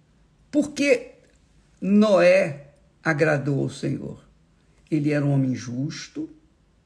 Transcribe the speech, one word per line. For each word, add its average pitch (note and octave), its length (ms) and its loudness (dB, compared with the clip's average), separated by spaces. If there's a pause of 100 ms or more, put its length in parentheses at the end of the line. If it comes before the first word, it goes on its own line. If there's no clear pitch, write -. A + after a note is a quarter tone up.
(520)
Por - 220 -2
que C4+ 400 0 (680)
Noé F#3 920 2 (300)
agradou C#3+ 600 0
ao C3+ 60 -4
Senhor? - 540 -8 (680)
Ele D3 200 0
era D3 140 0
um C#3+ 60 2
homem C3 240 0
justo, C3 760 -8 (560)